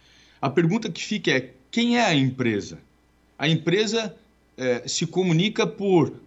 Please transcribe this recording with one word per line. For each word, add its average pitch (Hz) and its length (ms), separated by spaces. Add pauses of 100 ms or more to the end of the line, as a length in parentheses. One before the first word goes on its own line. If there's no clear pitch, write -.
(400)
A 139 100
pergunta 175 420
que - 120
fica 180 280
é, 131 200 (200)
quem 240 260
é 233 80
a 180 80
empresa? 120 680 (580)
A 143 100
empresa, 196 680 (440)
é, 123 280
se 156 220
comunica 185 580
por 180 480 (140)